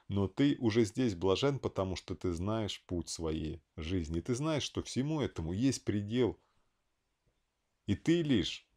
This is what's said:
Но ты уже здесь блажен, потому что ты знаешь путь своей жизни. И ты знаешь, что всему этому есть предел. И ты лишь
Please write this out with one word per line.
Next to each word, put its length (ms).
Но 180
ты 320
уже 240
здесь 320
блажен, 440
потому 360
что 200
ты 180
знаешь 540
путь 220
своей 520
жизни. 420
И 20
ты 140
знаешь, 280
что 200
всему 380
этому 320
есть 320
предел. 520
И 80
ты 260
лишь 560